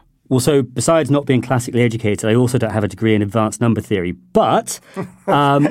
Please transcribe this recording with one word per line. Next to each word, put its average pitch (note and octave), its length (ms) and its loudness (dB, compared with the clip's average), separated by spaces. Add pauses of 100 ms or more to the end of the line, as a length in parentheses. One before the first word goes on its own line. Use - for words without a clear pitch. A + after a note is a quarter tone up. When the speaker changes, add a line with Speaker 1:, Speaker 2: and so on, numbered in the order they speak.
(280)
Speaker 1:
Well, C3 120 2
so C#3 220 2
besides D3 480 0
not C#3+ 160 0
being B2 160 0
classically B2 400 -2
educated, A2 480 -2
I A2 40 2
also B2 220 2
don't A#2 140 -2
have G#2 140 -2
a G#2 40 -2
degree G#2+ 260 0
in G#2 60 2
advanced G#2+ 400 -2
number A2+ 200 0
theory, F2+ 320 -4
but, F3 680 -2 (240)
Speaker 2:
<laughs> - 220 -20
Speaker 1:
um, C#3+ 440 2